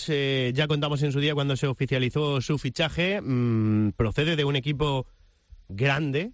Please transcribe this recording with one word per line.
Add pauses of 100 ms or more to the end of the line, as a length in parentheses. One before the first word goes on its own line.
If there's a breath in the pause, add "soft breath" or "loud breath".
eh,
ya
contamos
en
su
día
cuando
se
oficializó
su
fichaje,
mm,
procede
de
un
equipo (640)
grande,